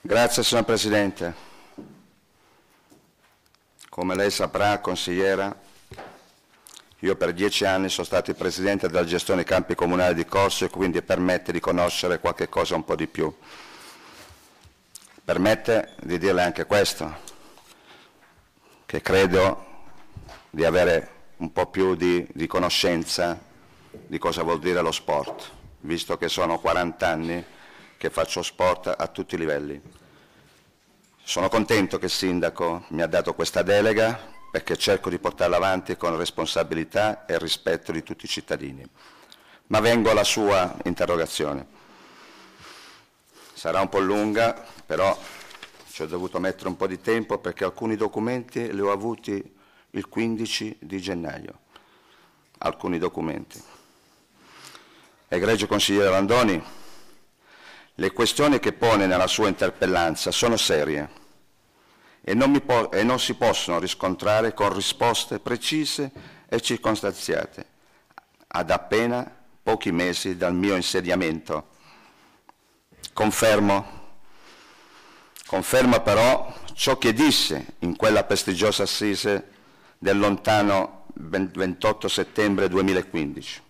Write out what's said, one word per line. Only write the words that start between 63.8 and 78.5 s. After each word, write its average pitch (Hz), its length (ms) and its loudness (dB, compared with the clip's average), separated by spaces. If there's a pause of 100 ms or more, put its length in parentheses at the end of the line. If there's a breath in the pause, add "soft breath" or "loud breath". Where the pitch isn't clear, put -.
riscontrare 98 760 0
con 101 180 0
risposte 110 680 -2
precise 139 720 -4 (360 loud breath)
e 117 120 -2
circostanziate 101 1080 -4 (800 soft breath)
ad 87 240 -4
appena 117 580 0 (320)
pochi 110 300 0
mesi 90 460 0
dal 90 180 0
mio 95 220 2
insediamento. 87 920 -2 (1400 soft breath)
Confermo, 104 720 4 (1600 loud breath)
confermo 123 540 4
però 110 540 4 (200 loud breath)
ciò 131 240 0
che 117 140 2
disse 110 680 2
in 87 160 -2
quella 107 260 4
prestigiosa 98 640 0